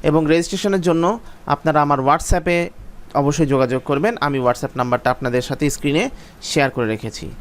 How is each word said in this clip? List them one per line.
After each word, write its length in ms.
এবং 240
রেজিস্ট্রেশনের 540
জন্য 380
আপনারা 360
আমার 180
WhatsApp-এ 680
অবশ্যই 320
যোগাযোগ 440
করবেন। 320
আমি 180
WhatsApp 360
নাম্বারটা 360
আপনাদের 300
সাথে 280
স্ক্রিনে 400
শেয়ার 300
করে 160
রেখেছি। 380